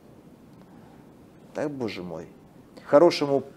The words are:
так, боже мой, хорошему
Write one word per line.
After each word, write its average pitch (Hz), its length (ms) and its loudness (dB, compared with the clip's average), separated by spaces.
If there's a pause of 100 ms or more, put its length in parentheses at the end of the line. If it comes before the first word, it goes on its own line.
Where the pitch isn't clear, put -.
(1500)
так, 143 160 -6
боже 117 320 -8
мой, 85 260 -14 (580)
хорошему 143 580 4 (120)